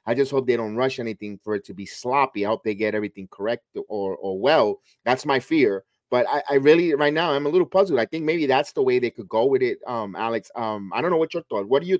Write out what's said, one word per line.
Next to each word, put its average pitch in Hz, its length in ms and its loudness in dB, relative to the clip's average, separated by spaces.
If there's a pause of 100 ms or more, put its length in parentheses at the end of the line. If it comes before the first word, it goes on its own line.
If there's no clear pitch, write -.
I 120 100 -2
just 135 180 0
hope 131 140 0
they 120 100 2
don't 110 180 -4
rush 131 240 -2
anything 107 400 -8
for 107 160 -6
it 101 120 -6
to 95 80 -14
be 95 120 -12
sloppy. 127 580 -2
I 101 40 0
hope 110 160 -2
they 107 100 -2
get 107 220 -2
everything 101 320 -6
correct 113 360 -6 (240)
or, 98 280 -4
or 95 220 -6
well. 113 420 2 (240)
That's 127 200 0
my 143 140 0
fear. 117 460 0 (260)
But 123 180 2
I, 143 220 -2
I 143 40 2
really, 160 400 6
right 147 180 2
now, 160 200 0
I'm 143 140 -2
a - 20 -2
little 170 180 2
puzzled. 185 340 2
I 113 60 0
think 160 180 -6
maybe 160 220 0
that's 131 260 2
the 147 100 -2
way 127 160 4
they 120 120 0
could 104 180 -12
go 113 160 2
with 131 180 2
it, 117 240 0
um, 107 300 -6
Alex. 113 400 -4
Um, 107 380 -4
I 117 60 -2
don't 170 100 0
know 170 60 2
what 160 180 0
your 170 100 -6
thought. 104 240 -4
What 135 140 2
are 175 40 -10
your 185 140 2